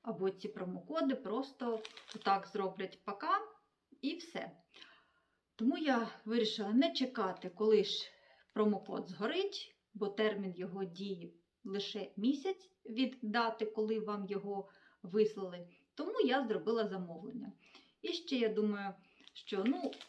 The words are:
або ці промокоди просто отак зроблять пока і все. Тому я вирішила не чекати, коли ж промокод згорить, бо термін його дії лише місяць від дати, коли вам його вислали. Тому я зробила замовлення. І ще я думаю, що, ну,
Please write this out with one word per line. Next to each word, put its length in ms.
або 280
ці 180
промокоди 680
просто 640
отак 320
зроблять 560
пока 380
і 140
все. 360
Тому 220
я 300
вирішила 440
не 240
чекати, 560
коли 340
ж 280
промокод 540
згорить, 680
бо 140
термін 500
його 260
дії 500
лише 540
місяць 540
від 360
дати, 440
коли 340
вам 260
його 440
вислали. 640
Тому 260
я 260
зробила 400
замовлення. 640
І 60
ще 280
я 140
думаю, 440
що, 320
ну, 260